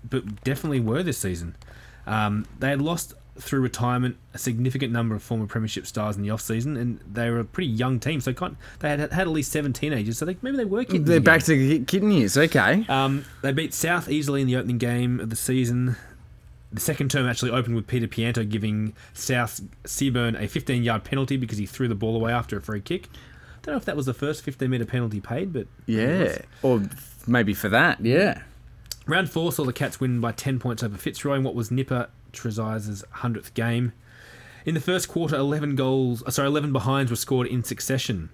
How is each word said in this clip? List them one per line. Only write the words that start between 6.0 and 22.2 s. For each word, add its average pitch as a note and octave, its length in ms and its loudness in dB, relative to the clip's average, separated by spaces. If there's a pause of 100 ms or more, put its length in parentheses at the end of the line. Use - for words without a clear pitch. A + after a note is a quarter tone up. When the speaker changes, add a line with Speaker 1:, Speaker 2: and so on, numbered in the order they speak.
Speaker 1:
in G2+ 60 -4
the G2+ 80 -2
off-season, A#2 460 -2
and A#2+ 220 -2 (120)
they A#2 200 0
were A#2 80 2
a A2+ 60 -2
pretty E3 260 -2
young B2 300 0
team, D3 200 0
so B2+ 120 -2
kind, D3+ 240 -6 (240)
they D3+ 80 -2
had, C#3+ 100 0
had D3 140 -2
at F3+ 160 2
least D#3 240 -2
seven C#3+ 200 0
teenagers, A#2 460 -2
so D3+ 60 -2
they, F3+ 180 -2
maybe C4+ 140 -2
they A#3+ 80 2
were G3+ 180 0
kidding F#3 220 2
Speaker 2:
They're E3+ 140 8
Speaker 1:
again. C3 60 6
Speaker 2:
back D#3+ 200 8
to D#3+ 120 6
ki-, C3+ 280 4
kitten G3 260 4
years, A#2+ 260 6
okay. D3+ 520 6
Speaker 1:
Um, C3+ 360 2 (180)
they C#3 100 0
beat D3+ 220 -2
South E3 340 0
easily C#3+ 320 0
in C3 80 2
the B2+ 80 4
opening A#2+ 220 0
game B2 420 0
of A2 100 -4
the A2+ 60 -4
season. B2+ 580 0 (800)
The G#2 80 -6
second C#3 320 0
term C3 160 4
actually A#2+ 240 0
opened A#2 240 2
with A2 100 -2
Peter A2+ 220 0
Pianto A#2 340 0
giving G#2+ 500 -2 (220)
South A#2+ 460 -2 (240)
Seaburn A#2+ 500 0
a G#2 140 -4
fifteen-yard A#2+ 560 0
penalty C3+ 320 0
because A2+ 220 -2
he G#2 60 -2
threw B2+ 240 -4
the A2+ 60 0
ball A2+ 220 0
away A2+ 160 2